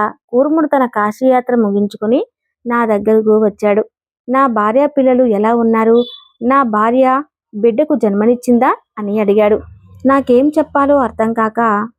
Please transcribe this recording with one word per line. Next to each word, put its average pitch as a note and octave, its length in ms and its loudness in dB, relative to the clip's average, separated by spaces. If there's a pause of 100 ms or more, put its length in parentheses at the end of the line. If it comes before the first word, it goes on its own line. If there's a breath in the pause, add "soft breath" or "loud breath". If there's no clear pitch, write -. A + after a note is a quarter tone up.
(280)
కూర్ముడు D4+ 380 0
తన C4+ 200 0
కాశీయాత్ర B3 680 -2
ముగించుకుని G#3 640 -2 (460)
నా A#3 180 -4
దగ్గరకు G#3+ 500 0 (100)
వచ్చాడు. G#3 380 -2 (460)
"నా C4 180 0
భార్య A3 400 0
పిల్లలు C4 380 2
ఎలా A3 300 0
ఉన్నారు? A3+ 440 2 (440 loud breath)
నా C4 200 0
భార్య A#3 440 0 (480)
బిడ్డకు A#3 400 0
జన్మనిచ్చిందా?" A#3+ 760 0 (260)
అని G3+ 240 -8
అడిగాడు. G#3 360 2 (500)
నాకేం C4+ 420 2
చెప్పాలో D4 500 0
అర్థం A3+ 340 -2
కాక A3 280 -2 (380)